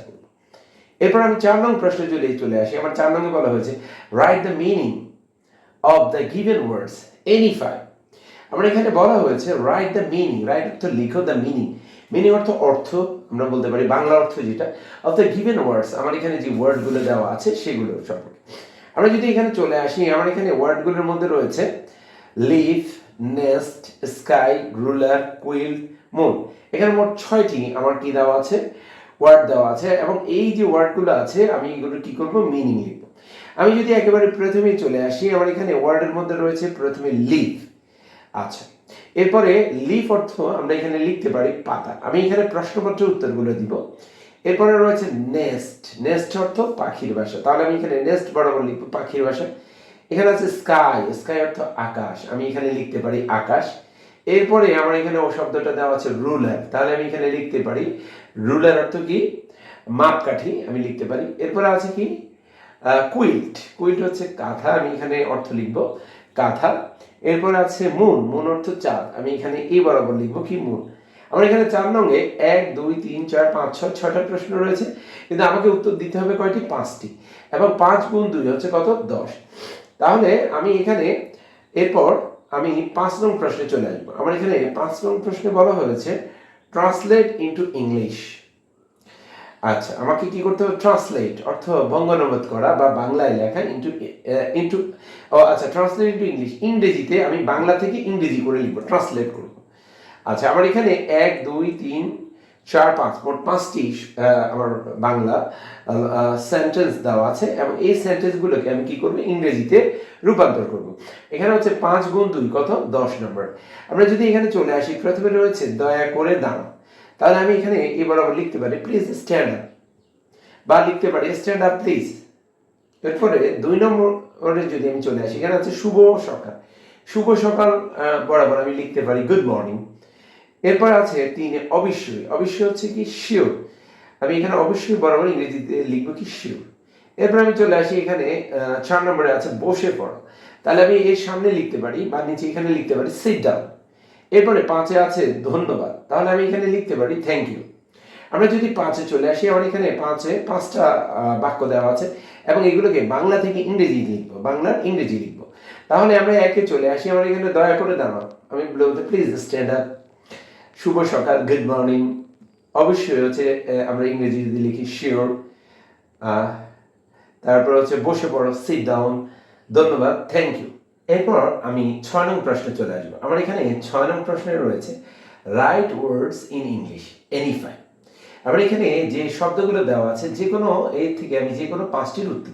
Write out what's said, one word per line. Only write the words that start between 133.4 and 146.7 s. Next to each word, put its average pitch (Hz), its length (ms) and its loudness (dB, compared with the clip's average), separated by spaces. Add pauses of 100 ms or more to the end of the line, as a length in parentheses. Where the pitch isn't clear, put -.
আমি 160 180 -2
এখানে 180 180 0
অবশ্যই 196 400 0
বরাবর 156 320 2
ইংরেজিতে 139 560 -4
লিখবো 127 300 -4
কি? - 120 -10
শিওর। - 360 -12 (560)
এরপর 208 220 4
আমি 220 140 4
চলে 180 220 4
আসি 180 220 2
এখানে, 165 560 -2
আহ, 131 300 -4
চার 180 200 0
নম্বরে 151 280 2
আছে 131 180 -2 (100)
বসে 180 380 0
পড়ো, - 240 -10 (420)
তাহলে 175 220 6
আমি 202 100 6
এর 190 200 4
সামনে 190 360 -2
লিখতে - 260 -2
পারি - 280 -6
বা 151 220 -4
নিচে 151 220 -6
এখানে 165 200 -4
লিখতে 139 260 -2
পারি 127 160 -2
সিট - 320 -2
ডাউন। - 240 0 (640)
এরপরে 202 300 6
পাঁচে 165 380 0
আছে 175 340 2
ধন্যবাদ, - 760 -4
তাহলে 175 200 0
আমি 190 180 2
এখানে 196 180 -2
লিখতে 196 300 -2